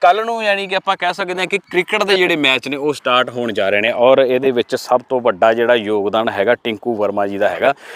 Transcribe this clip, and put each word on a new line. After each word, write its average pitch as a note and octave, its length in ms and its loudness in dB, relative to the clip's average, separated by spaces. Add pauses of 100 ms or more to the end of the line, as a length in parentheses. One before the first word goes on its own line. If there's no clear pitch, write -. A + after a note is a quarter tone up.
ਕੱਲ੍ਹ F#3+ 240 4
ਨੂੰ, A3+ 200 -6
ਯਾਨੀ G3 220 -2
ਕਿ F#3+ 100 -4
ਆਪਾਂ F#3+ 200 -4
ਕਹਿ F3+ 180 -4
ਸਕਦੇ F3+ 260 -6
ਹਾਂ F#3 60 -2
ਕਿ G3 120 -2
ਕ੍ਰਿਕਟ F3+ 460 -2
ਦੇ G3 120 2
ਜਿਹੜੇ F3 200 2
ਮੈਚ C3 320 0
ਨੇ C#3 80 -6
ਉਹ C#3+ 160 -2
ਸਟਾਰਟ B2+ 380 0
ਹੋਣ A#2+ 220 -4
ਜਾ G2 160 0
ਰਹੇ G2+ 120 2
ਨੇ A2+ 120 2
ਔਰ B2 300 4
ਇਹਦੇ C3 280 0
ਵਿੱਚ A#2+ 260 -2
ਸਭ B2 320 0
ਤੋਂ C3 120 -2
ਵੱਡਾ A2+ 320 2
ਜਿਹੜਾ A#2 220 2
ਯੋਗਦਾਨ G#2+ 540 0
ਹੈਗਾ G2+ 260 0
ਟਿੰਕੂ A2+ 400 -6
ਵਰਮਾ G2+ 320 -2
ਜੀ G2+ 120 -6
ਦਾ G2+ 100 2
ਹੈਗਾ। G2 260 0 (220)